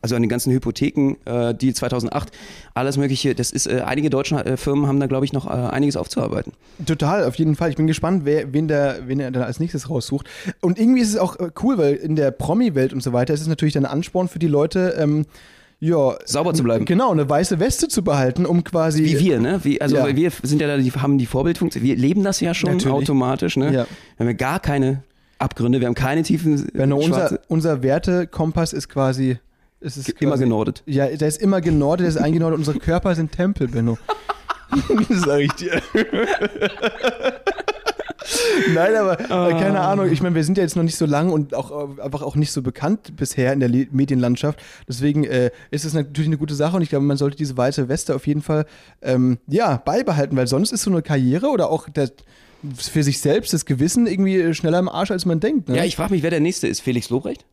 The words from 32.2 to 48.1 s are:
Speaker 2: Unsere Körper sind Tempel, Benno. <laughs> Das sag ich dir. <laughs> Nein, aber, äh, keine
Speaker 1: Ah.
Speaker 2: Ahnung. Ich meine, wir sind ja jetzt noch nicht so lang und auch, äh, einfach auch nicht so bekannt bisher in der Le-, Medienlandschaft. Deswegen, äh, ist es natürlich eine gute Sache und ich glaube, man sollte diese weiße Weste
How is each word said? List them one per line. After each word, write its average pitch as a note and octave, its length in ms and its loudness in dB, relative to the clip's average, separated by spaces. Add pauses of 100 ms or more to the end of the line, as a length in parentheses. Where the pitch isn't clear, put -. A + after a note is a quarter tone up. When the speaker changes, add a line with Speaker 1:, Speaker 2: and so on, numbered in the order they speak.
Speaker 2:
Unsere D3+ 200 -2
Körper F3 360 0
sind D#3+ 180 -2
Tempel, F3+ 360 0
Benno. A#2 340 0
<laughs> - 60 -12 (1040)
Das F#3+ 100 2
sag C#3+ 200 2
ich C#3+ 120 2
dir. E3+ 300 -4 (100)
<laughs> - 1500 -2 (1300)
Nein, F#3 220 2
aber, F#3+ 240 0
äh, F3+ 320 0
keine F#3+ 280 2
Speaker 1:
Ah. F#3 120 2
Speaker 2:
Ahnung. - 180 2
Ich D3 120 0
meine, F3 120 0
wir D#3+ 100 2
sind F#3 120 0
ja G3 80 2
jetzt D#3+ 120 -2
noch E3+ 60 2
nicht E3 140 0
so E3+ 80 0
lang D3+ 260 2
und D3+ 240 -2
auch, C#3+ 440 -6
äh, - 20 -16
einfach C#3+ 220 -8
auch C#3 140 -6
nicht D3 160 0
so C#3 100 -4
bekannt C#3+ 540 -4
bisher C3+ 360 -2
in C#3 80 0
der B2 80 2
Le-, B2 220 2
Medienlandschaft. C3+ 680 0 (300)
Deswegen, C#3+ 360 0
äh, B2 260 2 (200)
ist D3 140 -6
es D3+ 80 -4
natürlich D3+ 360 -2
eine D#3 100 0
gute D3+ 160 -4
Sache D3+ 220 0
und F3 60 2
ich D3+ 60 -2
glaube, C#3 160 0
man C#3+ 140 2
sollte C#3+ 180 0
diese C3+ 200 -6
weiße B2+ 320 0
Weste D3 260 -2